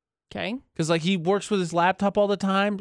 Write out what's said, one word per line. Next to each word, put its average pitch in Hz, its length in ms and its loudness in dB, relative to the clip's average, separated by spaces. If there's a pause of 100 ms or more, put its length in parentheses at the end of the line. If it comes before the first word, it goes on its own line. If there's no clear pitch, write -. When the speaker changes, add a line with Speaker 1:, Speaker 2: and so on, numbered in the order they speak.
(320)
Speaker 1:
Okay. 202 240 -6 (200)
Speaker 2:
'Cause, 160 140 -2
like, 165 120 2
he 190 140 0
works 185 340 -2
with 202 100 2
his 165 120 -4
laptop 185 460 2
all 208 80 4
the 202 100 0
time, 196 440 0